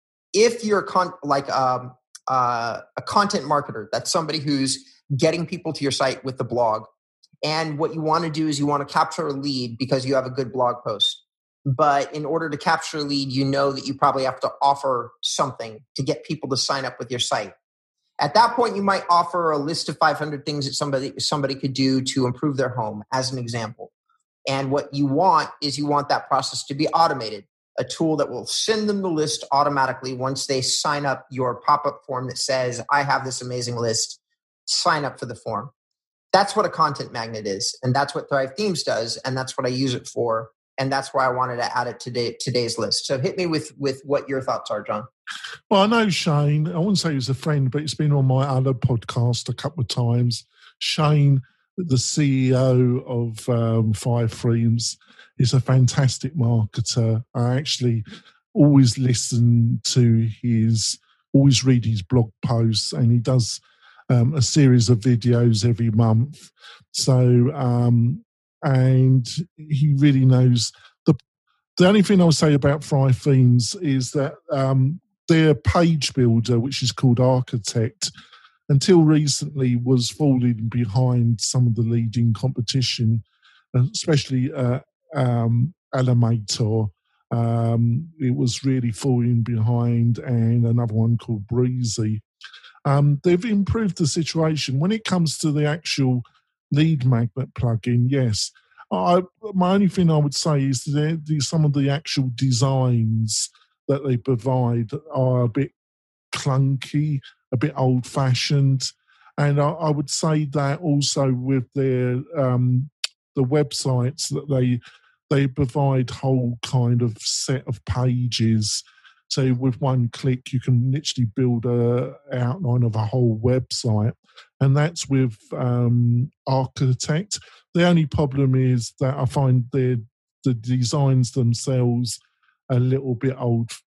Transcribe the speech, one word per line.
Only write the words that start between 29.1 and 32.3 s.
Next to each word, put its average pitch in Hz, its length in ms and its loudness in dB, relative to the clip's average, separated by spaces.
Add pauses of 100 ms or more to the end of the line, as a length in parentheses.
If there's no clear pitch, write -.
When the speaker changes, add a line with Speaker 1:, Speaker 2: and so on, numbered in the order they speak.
Speaker 1:
list 151 420 -2
automatically 135 640 0
once 131 320 -6
they 131 160 -2
sign 147 420 -2
up 131 260 -4
your 123 300 -4
pop-up 147 460 0
form 127 220 -6
that 120 100 -10